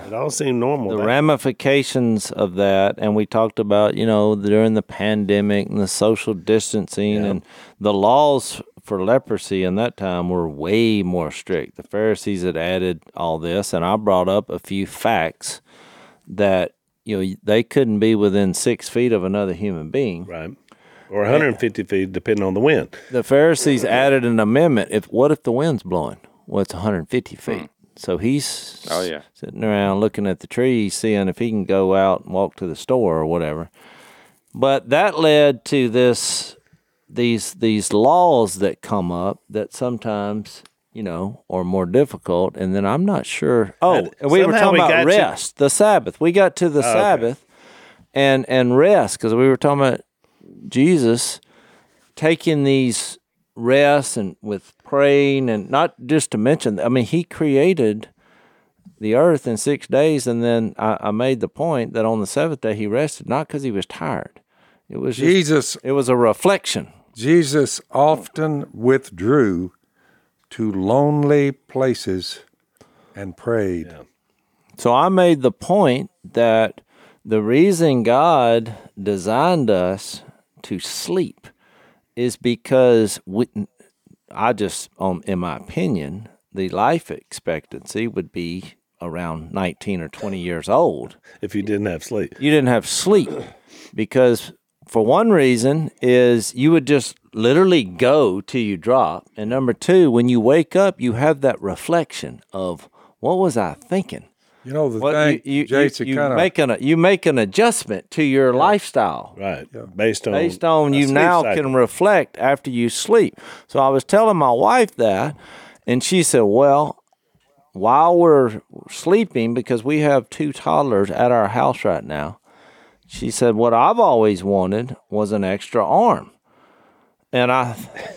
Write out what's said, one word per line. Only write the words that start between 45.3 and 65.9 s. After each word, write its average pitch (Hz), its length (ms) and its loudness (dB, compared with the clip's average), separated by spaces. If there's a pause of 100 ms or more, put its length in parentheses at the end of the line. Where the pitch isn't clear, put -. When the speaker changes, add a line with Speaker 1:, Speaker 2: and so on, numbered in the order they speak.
Speaker 2:
the 143 140 4
Sabbath. 185 500 2
We 165 100 2
got 190 240 2
to 175 140 0
the 143 180 0
Speaker 1:
Oh, - 40 0
okay. - 100 2
Speaker 2:
Sabbath 139 440 0 (680)
and, 135 340 2
and 127 300 2
rest, 165 400 4
'cause 113 160 -2
we 127 140 4
were 131 80 4
talking 143 240 0
about 135 200 0 (680)
Jesus 127 720 2 (760)
taking 156 480 0
these 135 540 0 (360)
rests 139 600 2
and 98 260 -6
with 104 300 -10 (120)
praying, 139 640 2
and 104 220 -4
not 147 240 0 (120)
just 156 260 0
to 110 60 -4
mention, 117 420 0
I 92 80 0
mean, 123 160 0
he 165 200 -2
created 139 840 0 (920)
the 107 140 -2
earth 151 320 2
in 117 100 -4
six 143 300 -4
days, 143 400 0
and 117 160 -2
then 117 360 0
I, 110 220 0
I 104 100 -4
made 120 300 -2
the 98 80 -4
point 143 440 -4
that 113 120 -2
on 110 160 0
the 101 60 -4
seventh 147 340 -4
day 110 140 -4
he 107 120 -6
rested, 131 420 -4
not 143 200 -4
'cause 147 140 -10
he 131 80 -4
was 98 160 -6
tired. - 540 -10 (480)
It - 100 -12
was 110 180 -6
just, 131 120 -2
Speaker 4:
Jesus 156 560 2
Speaker 2:
it 131 80 -2